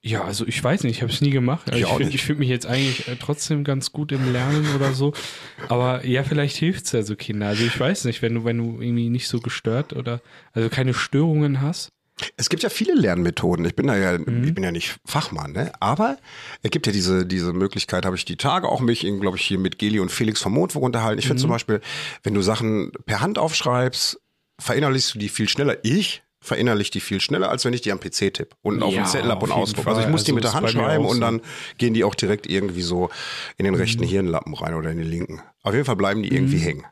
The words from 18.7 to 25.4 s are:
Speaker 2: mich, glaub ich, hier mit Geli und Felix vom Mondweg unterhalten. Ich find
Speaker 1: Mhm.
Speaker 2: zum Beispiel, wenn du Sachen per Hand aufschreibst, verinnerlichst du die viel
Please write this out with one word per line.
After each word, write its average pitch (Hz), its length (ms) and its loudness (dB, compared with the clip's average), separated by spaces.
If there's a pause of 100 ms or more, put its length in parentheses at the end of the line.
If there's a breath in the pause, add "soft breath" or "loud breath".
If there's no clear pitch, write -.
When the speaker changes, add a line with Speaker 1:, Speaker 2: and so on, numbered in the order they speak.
Speaker 2:
mich, 117 200 2 (180)
glaub 95 160 0
ich, - 60 -2
hier 95 180 0
mit 92 200 -2
Geli 104 200 2
und 95 120 0
Felix 110 300 0
vom 98 120 0
Mondweg 156 280 0
unterhalten. 113 380 0
Ich - 80 0
find 127 120 2
Speaker 1:
Mhm. 131 40 2
Speaker 2:
zum 147 60 2
Beispiel, 113 320 0 (420 loud breath)
wenn 104 100 0
du 101 80 4
Sachen 107 500 0 (140)
per 107 140 -2
Hand 190 180 0
aufschreibst, - 840 0 (380)
verinnerlichst 131 560 2
du 110 40 -8
die 104 100 -2
viel 107 200 0